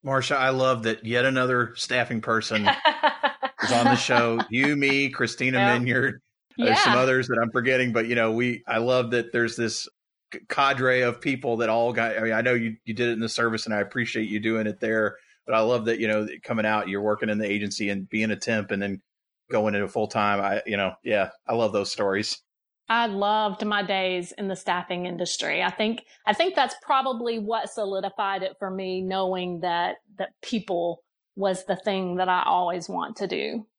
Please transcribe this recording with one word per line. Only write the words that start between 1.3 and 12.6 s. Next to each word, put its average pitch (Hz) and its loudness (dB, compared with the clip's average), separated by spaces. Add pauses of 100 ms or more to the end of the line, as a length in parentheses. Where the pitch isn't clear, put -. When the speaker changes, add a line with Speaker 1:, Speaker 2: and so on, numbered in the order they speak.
Speaker 1:
staffing 123 -2
person 110 2 (480)
Speaker 2:
<laughs> - -4
Speaker 1:
is - 0
on 123 4
the 123 6
show. 117 2
You, 139 2
me, 139 2
Christina 127 0
Speaker 2:
Yeah. 120 4
Speaker 1:
Minyard. 127 0 (360)
There's 262 4
some 349 4
Speaker 3:
Yeah. 123 6
Speaker 1:
others 131 4
that 113 2
I'm 117 0
forgetting, 127 2
but, 113 2
you 120 0
know, 113 2
we, 120 0
I 117 0
love 123 2
that 117 0
there's 117 2
this 113 -2 (460)
c-, - -14
cadre 127 2
of 120 0
people 127 -2
that 113 0
all 117 2
got, 113 0
I - -2
mean, 113 0
I 110 2
know 123 2
you, 113 0